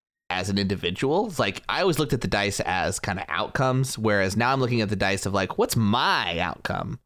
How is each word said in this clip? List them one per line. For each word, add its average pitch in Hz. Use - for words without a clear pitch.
as 90
an 98
individual. 101
It's 165
like, 101
I 131
always 175
looked 151
at 127
the 95
dice 101
as 90
kinda 95
outcomes, 131
whereas 104
now 120
I'm 135
looking 120
at 101
the 104
dice 95
of, 95
like, 95
what's 240
my 117
outcome -